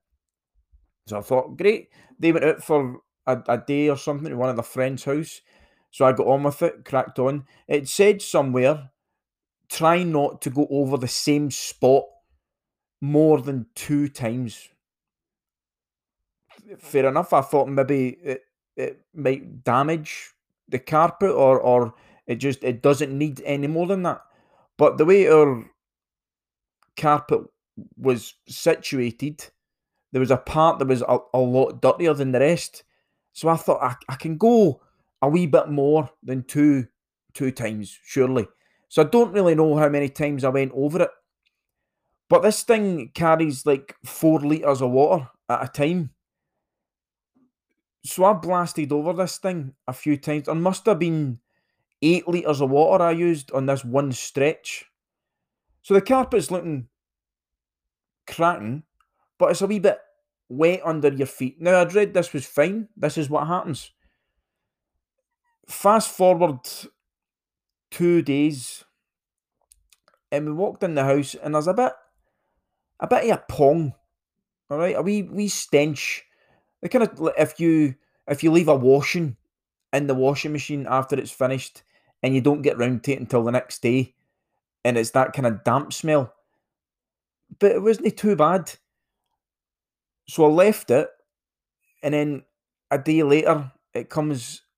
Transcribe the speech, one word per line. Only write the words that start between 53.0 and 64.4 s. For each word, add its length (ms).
I 80
used 400
on 140
this 200
one 260
stretch. 760
So 100
the 80
carpet's 500
looking 360
cracking, 560
but 140
it's 100
a 60
wee 120
bit 200
wet 340
under 300
your 140
feet. 340
Now, 180
I'd 160
read 180
this 200
was 120
fine. 520
This 200
is 120
what 180
happens. 440